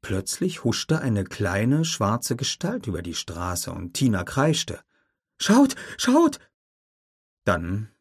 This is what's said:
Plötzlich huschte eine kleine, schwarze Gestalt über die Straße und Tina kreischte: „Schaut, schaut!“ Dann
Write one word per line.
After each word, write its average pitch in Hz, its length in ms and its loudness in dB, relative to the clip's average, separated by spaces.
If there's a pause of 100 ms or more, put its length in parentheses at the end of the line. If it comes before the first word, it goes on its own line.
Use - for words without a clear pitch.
Plötzlich - 600 -4
huschte 156 380 0
eine 107 220 0
kleine, 110 640 0
schwarze 117 500 0
Gestalt 185 520 -4
über 82 160 -4
die 82 100 -8
Straße 87 580 -6
und 85 220 -10
Tina 107 300 2
kreischte: 135 560 0 (600)
„Schaut, 262 360 6 (220)
schaut!“ 302 420 4 (1040)
Dann 92 580 -2